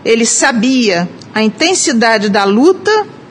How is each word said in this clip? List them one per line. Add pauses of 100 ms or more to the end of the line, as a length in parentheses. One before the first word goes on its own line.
Ele
sabia (260)
a
intensidade
da
luta (240)